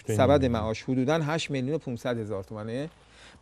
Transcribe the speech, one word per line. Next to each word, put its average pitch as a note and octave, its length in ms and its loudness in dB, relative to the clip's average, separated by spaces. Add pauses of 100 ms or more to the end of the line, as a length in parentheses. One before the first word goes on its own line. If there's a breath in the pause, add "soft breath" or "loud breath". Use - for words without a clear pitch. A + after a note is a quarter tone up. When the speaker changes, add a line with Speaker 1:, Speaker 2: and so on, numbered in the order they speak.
Speaker 1:
میلیون. A2 100 2
Speaker 2:
سبد C3+ 280 6
معاش A2 380 0
حدوداً C3 400 2
هشت D3+ 280 -2
میلیون C3+ 240 -2
و - 20 -2
پونصد B2 400 -4
هزار G#2 260 -6
تومنه. A2+ 460 -8 (520 loud breath)